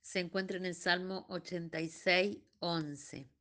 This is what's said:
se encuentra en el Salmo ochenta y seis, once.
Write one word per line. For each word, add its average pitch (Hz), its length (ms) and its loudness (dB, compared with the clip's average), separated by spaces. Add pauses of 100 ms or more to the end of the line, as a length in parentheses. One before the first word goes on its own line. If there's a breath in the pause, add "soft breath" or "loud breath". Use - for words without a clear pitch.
se - 180 -4
encuentra 190 380 0
en 185 100 -2
el 180 80 -2
Salmo 185 540 0
ochenta 170 520 -4
y 165 80 -2
seis, 185 500 4 (200)
once. 147 720 -4 (120)